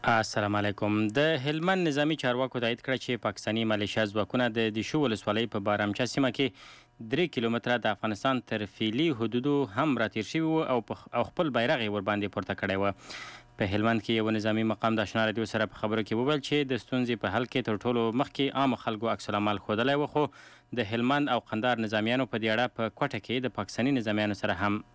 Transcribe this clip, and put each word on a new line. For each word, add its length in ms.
السلام 460
علیکم. 380
د 120
هلمند 440
نظامي 340
چارواکو 420
تایید 220
کړه 180
چې 220
پاکستاني 440
مالیشه 400
ځواکونه 460
د 180
دیشو 300
ولسوالۍ 500
په 140
بارامچا 420
سیمه 280
کې 760
درې 240
کیلومتره 400
د 80
افغانستان 560
تر 140
فعلي 320
حدودو 320
هم 240
راتیر 300
شوي 180
وو 100
او 20
په 100
خ-، 80
او 100
خپل 260
بیرغ 300
یې 100
ورباندې 400
پورته 240
کړی 220
و. 20
په 100
هلمند 320
کې 160
یو 180
نظامي 360
مقام 260
د 80
آشنا 220
راډیو 240
سره 180
په 140
خبرو 200
کې 140
وویل 260
چې 280
د 100
ستونزې 420
په 120
حل 120
کې 220
تر 160
ټولو 180
مخکې 400
عامو 240
خلکو 300
عکس 180
العمل 320
ښودلی 380
و، 100
خو 140
د 120
هلمند 420
او 140
قندهار 380
نظامیانو 440
په 120
دې 100
اړه 240
په 240
کوټه 240
کې 100
د 120
پاکستاني 400
نظامیانو 460
سره 160
هم 200